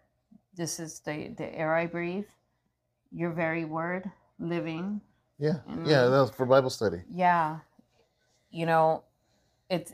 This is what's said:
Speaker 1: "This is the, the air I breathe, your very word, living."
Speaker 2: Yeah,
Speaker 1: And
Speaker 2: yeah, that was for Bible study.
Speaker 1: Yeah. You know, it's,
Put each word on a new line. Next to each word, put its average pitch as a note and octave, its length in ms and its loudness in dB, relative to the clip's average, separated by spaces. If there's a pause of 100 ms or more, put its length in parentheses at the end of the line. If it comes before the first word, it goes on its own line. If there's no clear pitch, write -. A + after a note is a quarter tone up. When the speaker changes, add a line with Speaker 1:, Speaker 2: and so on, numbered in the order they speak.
(540)
Speaker 1:
"This E3+ 240 -6
is E3 220 -12
the, D3+ 280 -8
the - 240 -10
air D#3+ 220 -2
I E3+ 120 0
breathe, E3+ 400 -6 (840)
your E3+ 200 -4
very E3 340 -2
word, F3 460 -6 (280)
living." E3+ 640 -6 (380)
Speaker 2:
Yeah, D3+ 200 0 (100)
Speaker 1:
And D#3+ 180 -8
Speaker 2:
yeah, C#3 180 6
that C3 160 6
was B2 100 4
for B2+ 160 -2
Bible C3 240 6
study. F2+ 400 -2
Speaker 1:
Yeah. E3+ 480 2 (920)
You E3 160 -6
know, D#3+ 360 4 (640)
it's, E3+ 240 -4